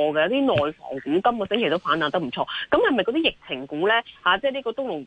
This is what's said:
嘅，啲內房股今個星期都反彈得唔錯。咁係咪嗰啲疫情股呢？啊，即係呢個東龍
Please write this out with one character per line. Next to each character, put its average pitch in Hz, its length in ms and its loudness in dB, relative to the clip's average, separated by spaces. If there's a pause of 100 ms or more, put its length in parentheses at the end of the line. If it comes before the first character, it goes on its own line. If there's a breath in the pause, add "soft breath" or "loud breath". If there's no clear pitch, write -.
(140)
嘅， 156 140 2
啲 262 120 0
內 156 320 2
房 - 180 -16
股 135 120 -6
今 202 360 2
個 196 80 -2
星 208 120 0
期 208 100 0
都 160 100 0
反 151 200 0
彈 151 120 0
得 180 100 -2
唔 131 100 -4
錯。 147 160 -4 (240 loud breath)
咁 302 80 4
係 440 140 4
咪 202 120 2
嗰 226 80 -2
啲 311 160 0
疫 - 80 -4 (120)
情 139 180 -8
股 156 220 -2
呢？ 220 60 4 (280 loud breath)
啊， 185 160 4
即 277 80 -4
係 269 60 2
呢 269 100 -6
個 226 100 -4
東 269 140 -6
龍 156 200 -6